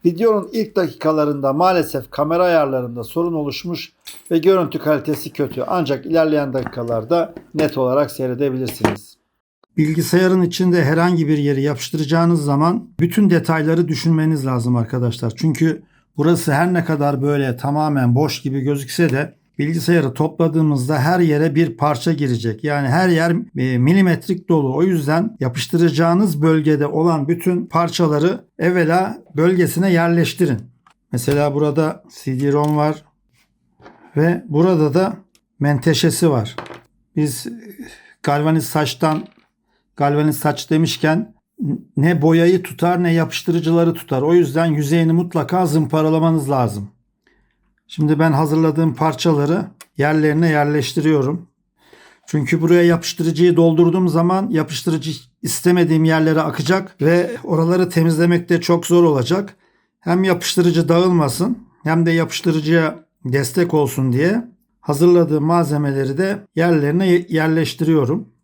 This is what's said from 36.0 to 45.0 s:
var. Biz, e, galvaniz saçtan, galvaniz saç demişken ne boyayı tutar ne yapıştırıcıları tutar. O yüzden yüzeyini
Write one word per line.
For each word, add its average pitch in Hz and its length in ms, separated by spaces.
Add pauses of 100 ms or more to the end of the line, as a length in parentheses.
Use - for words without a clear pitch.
var. 117 260 (600)
Biz, 151 320
e, 233 40 (720)
galvaniz 151 420
saçtan, 156 600 (680)
galvaniz 147 420
saç - 320
demişken 160 640 (640)
ne 160 240
boyayı 170 420
tutar 175 400
ne 170 100
yapıştırıcıları 165 800
tutar. 135 280
O 156 120
yüzden 165 320
yüzeyini 160 480